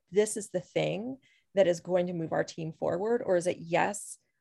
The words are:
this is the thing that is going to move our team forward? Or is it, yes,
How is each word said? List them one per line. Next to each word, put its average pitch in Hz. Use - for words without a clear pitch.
this 214
is 202
the 180
thing 180
that 190
is 170
going 180
to 180
move 165
our 165
team 160
forward? 185
Or 185
is 175
it, -
yes, 165